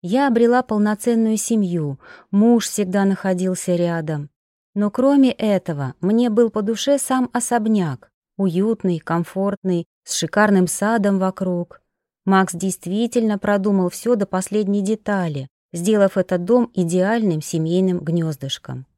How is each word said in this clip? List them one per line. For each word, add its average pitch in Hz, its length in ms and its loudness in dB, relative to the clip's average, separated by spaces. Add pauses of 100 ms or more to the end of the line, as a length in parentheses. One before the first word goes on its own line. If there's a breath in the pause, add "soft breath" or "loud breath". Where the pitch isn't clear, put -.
Я 247 260 0
обрела 240 340 4
полноценную 220 760 0
семью, 175 600 0 (320 loud breath)
муж 220 380 4
всегда 196 380 0
находился 185 720 -2
рядом. 160 540 -2 (460)
Но 202 160 0
кроме 269 400 4
этого, 165 720 -2
мне 226 280 2
был 226 200 2
по 214 120 -4
душе 233 380 0
сам 254 320 -2
особняк, 214 800 -2 (260)
уютный, 190 600 0
комфортный, 180 840 -4 (180)
с - 120 -10
шикарным 190 520 2
садом 202 520 0
вокруг. 185 640 -4 (440)
Макс 190 280 2
действительно 208 840 -2
продумал 196 500 0
все 240 260 -2
до 202 100 -2
последней 202 560 -2
детали, 185 680 -4 (240)
сделав 196 460 2
этот 180 280 -2
дом 240 280 2
идеальным 185 680 0
семейным 175 580 0
гнездышком. 147 840 -6 (120)